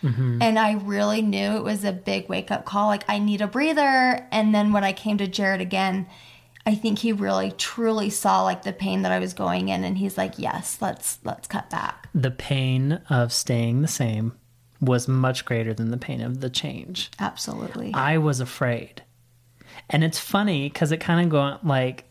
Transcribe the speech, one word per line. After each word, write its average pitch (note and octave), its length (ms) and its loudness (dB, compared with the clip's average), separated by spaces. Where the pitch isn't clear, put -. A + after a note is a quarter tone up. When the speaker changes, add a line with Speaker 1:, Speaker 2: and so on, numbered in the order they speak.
Speaker 1:
Mm-hmm. B2 400 0
Speaker 2:
And A3 180 4
I G#3+ 140 4
really G#3 480 0
knew G3+ 340 2
it G#3+ 80 -4
was G#3 200 -2
a G3+ 80 0
big F#3+ 360 -4
wake-up F#3+ 380 -4
call. G3+ 220 0
Like, G3+ 200 0
I G#3 100 0
need G#3 220 2
a G#3 80 0
breather. C4+ 800 2
And G#3+ 240 4
then G#3 180 4
when G3+ 120 4
I G3 80 2
came G#3 260 -2
to G3+ 80 0
Jared F#3+ 360 0
again, F#3+ 440 0
I G#3+ 100 4
think G#3+ 240 0
he A3+ 120 2
really, G3 400 0
truly A3 580 -2
saw, F#3+ 340 2
like, F#3 180 0
the G3 120 -4
pain F#3+ 280 -2
that F#3 80 0
I - 80 2
was F#3 160 -4
going - 360 -2
in. F#3 140 -2
And F#3 140 -2
he's G3 200 -2
like, F#3+ 200 -4
"Yes, - 440 -6
let's, - 420 -6
let's - 240 -8
cut - 220 -6
back." - 440 -6
Speaker 1:
The C3 160 2
pain C3 800 0
of A#2+ 240 2
staying A#2 500 2
the D#3+ 60 2
same A2+ 460 -2
was B2+ 280 2
much C3 380 2
greater A2+ 280 -2
than A2+ 160 -2
the B2 60 -4
pain B2 240 -6
of B2 220 -6
the B2+ 80 -4
change. - 680 -8
Speaker 2:
Absolutely. - 760 -8
Speaker 1:
I D3 240 2
was D3+ 200 2
afraid. B2 640 -4
And E3 140 4
it's D#3+ 160 0
funny F#3 500 0
'cause D3+ 220 0
it D#3+ 80 -2
kinda F3 260 2
go, C#3+ 380 2
like, C3 460 0